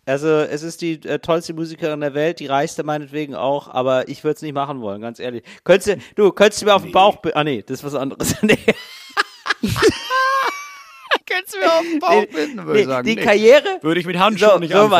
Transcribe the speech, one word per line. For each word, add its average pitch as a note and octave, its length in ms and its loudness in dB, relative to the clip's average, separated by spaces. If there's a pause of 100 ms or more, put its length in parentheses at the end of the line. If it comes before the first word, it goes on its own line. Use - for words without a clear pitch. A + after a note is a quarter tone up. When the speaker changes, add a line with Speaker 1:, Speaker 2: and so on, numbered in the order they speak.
Speaker 1:
Also C#3+ 220 -2
es D3+ 340 0
ist E3 180 -12
die, E3 260 -6
äh, D3 120 -4
tollste E3+ 340 -2
Musikerin D#3+ 480 -6
der D3 140 -4
Welt, D#3 260 -2
die C#3+ 60 -12
reichste C#3 360 -2
meinetwegen D3 520 -6
auch, C3+ 340 -4
aber B2+ 400 0
ich - 160 -10
würd's D3+ 160 -2
nicht D3+ 140 -10
machen C#3 260 -6
wollen, G#2 220 -8
ganz A#2 180 -12
ehrlich. A#2+ 220 -10 (220)
Könntest F#3+ 240 4
du, G3 100 0 (160)
du, G3+ 180 4
könntest G#3+ 300 2
du - 40 -2
mir G3+ 100 4
auf F#3 40 2
den E3 60 -12
Speaker 2:
Nee. F3+ 60 -14
Speaker 1:
Bauch G3 240 4
bi-, D#3+ 180 -6
ah D3+ 100 0
nee, C#3 160 -4
das C3 200 -10
ist - 40 -14
was C#3+ 100 -8
anderes. C3 440 -4
<laughs> - 40 -20
Nee. G#3+ 140 2 (1040)
Speaker 2:
<laughs> - 80 -4 (1600)
Könntest F#4 280 -6
du G4+ 60 -10
mir F#4+ 120 2
auf E4 100 2
den E4+ 160 -4
Bauch - 120 0 (100)
Speaker 1:
Nee, G#3 60 -2
Speaker 2:
binden, D4+ 320 -6
würde D#3+ 140 -6
Speaker 1:
nee, G#3+ 80 4
Speaker 2:
ich F#3 60 2
sagen. B2+ 200 -2
Speaker 1:
die - 100 0
Speaker 2:
Nee. G3+ 60 -6
Speaker 1:
Karriere, A#3+ 600 4
Speaker 2:
Würde E3 180 0
ich E3 60 -6
mit F3 120 -4
Handschuhen G#3 320 4
Speaker 1:
so, F#3 80 6
Speaker 2:
nicht E3 140 -4
Speaker 1:
so G#3 160 6
meine G3+ 120 2